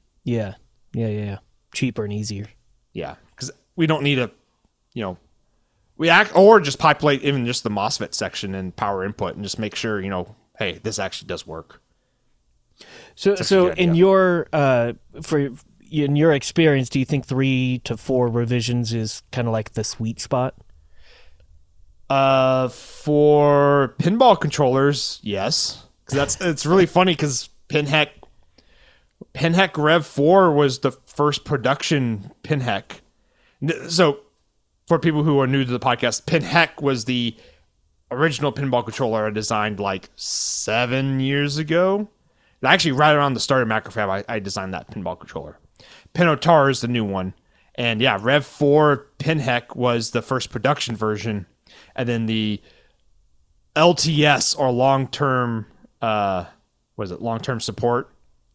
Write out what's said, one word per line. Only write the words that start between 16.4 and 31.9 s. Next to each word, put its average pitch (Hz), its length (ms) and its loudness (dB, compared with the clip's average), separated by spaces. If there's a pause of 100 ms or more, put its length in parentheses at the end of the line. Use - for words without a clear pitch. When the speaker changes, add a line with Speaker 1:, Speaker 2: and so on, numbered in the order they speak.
Speaker 1:
do 139 100 0
you 131 60 0
think 143 200 -2
three 127 600 0
to 113 120 -6
four 127 300 0
revisions 120 640 -2
is 110 380 -6
kinda 117 200 -4
like 110 220 -4
the 110 100 -4
sweet - 360 -8
spot? 127 340 -2 (1600)
Speaker 2:
Uh, 131 600 2
for 143 1300 4
pinball 226 400 4
controllers, 139 840 0
yes. 104 600 -4 (220)
'Cause 135 100 -4
that's, 139 260 -2
it's 165 240 -2
really 175 200 6
funny 185 300 4
'cause 143 340 -4 (180)
Pinheck, 151 400 0 (1300)
Pinheck 170 440 0
Rev 151 280 2
four 170 480 4
was 143 260 2
the 131 120 0
first - 520 -4
production 123 880 -2 (120)